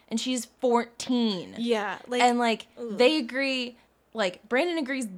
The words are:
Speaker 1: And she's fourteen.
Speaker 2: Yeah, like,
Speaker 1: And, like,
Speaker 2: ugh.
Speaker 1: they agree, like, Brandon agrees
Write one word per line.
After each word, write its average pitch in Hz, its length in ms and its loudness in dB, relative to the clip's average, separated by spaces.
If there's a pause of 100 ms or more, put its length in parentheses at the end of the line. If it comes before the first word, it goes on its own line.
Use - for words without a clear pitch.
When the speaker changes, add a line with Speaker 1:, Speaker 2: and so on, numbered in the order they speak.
(100)
Speaker 1:
And 226 100 -2
she's 254 240 -2 (160)
fourteen. 233 1000 0
Speaker 2:
Yeah, 220 480 -2
like, 247 160 -2
Speaker 1:
And, 240 160 4
like, 233 280 0 (120)
Speaker 2:
ugh. 233 200 -8
Speaker 1:
they 262 180 6
agree, 254 600 -2 (380)
like, 202 340 -2
Brandon 330 300 0
agrees 262 280 -4 (120)